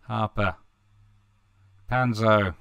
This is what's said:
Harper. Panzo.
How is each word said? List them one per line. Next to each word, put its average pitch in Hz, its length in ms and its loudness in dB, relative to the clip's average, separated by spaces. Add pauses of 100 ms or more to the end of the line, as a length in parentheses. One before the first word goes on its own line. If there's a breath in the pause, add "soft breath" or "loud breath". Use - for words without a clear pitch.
Harper. 107 540 -4 (1300)
Panzo. 110 720 2